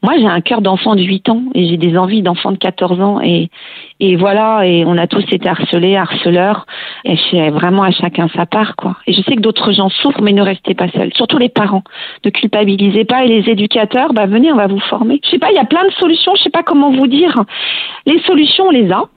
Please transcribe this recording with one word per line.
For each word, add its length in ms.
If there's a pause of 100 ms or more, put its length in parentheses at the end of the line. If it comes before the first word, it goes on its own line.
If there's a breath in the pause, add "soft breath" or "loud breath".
Moi, 160
j'ai 80
un 140
cœur 200
d'enfant 360
de 60
huit 280
ans 120 (120)
et 140
j'ai 100
des 180
envies 240
d'enfant 320
de 60
quatorze 420
ans 220
et, 260 (520 loud breath)
et 160
voilà, 500
et 180
on 140
a 80
tous 260
été 160
harcelés, 480
harceleurs, 680 (380 loud breath)
et 120 (140)
c'est 180
vraiment 360
à 60
chacun 460
sa 80
part, 320
quoi. 200 (100)
Et 80
je 80
sais 120
que 60
d'autres 320
gens 160
souffrent, 320
mais 120
ne 100
restez 320
pas 160
seuls. 240
Surtout 240
les 100
parents. 360 (400 loud breath)
Ne 60
culpabilisez 760
pas, 180
et 40
les 220
éducateurs, 600
bah, 140
venez, 260
on 40
va 100
vous 120
former. 460
Je 60
sais 80
pas, 120
il 60
y 40
a 40
plein 200
de 80
solutions, 440
je 60
sais 80
pas 120
comment 280
vous 160
dire. 280 (680 loud breath)
Les 160
solutions, 460
on 40
les 220
a. 120 (120)